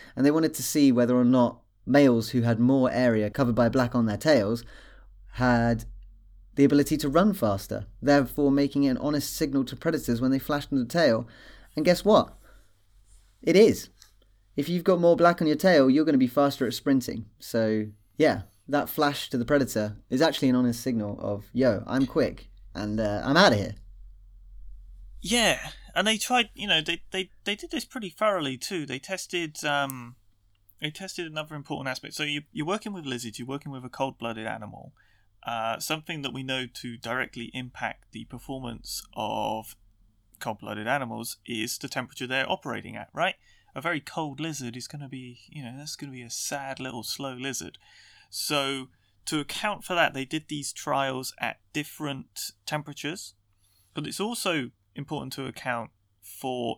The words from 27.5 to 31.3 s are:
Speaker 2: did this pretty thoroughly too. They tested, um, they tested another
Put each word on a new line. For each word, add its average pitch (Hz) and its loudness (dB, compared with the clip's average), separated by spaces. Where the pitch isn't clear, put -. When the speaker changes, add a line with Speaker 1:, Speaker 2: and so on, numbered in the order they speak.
Speaker 2:
did 330 -14
this 285 -6
pretty 214 -10
thoroughly 165 -2
too. 160 -6
They 131 -6
tested, 170 -8
um, 135 -2
they 151 -4
tested 175 -10
another 156 -10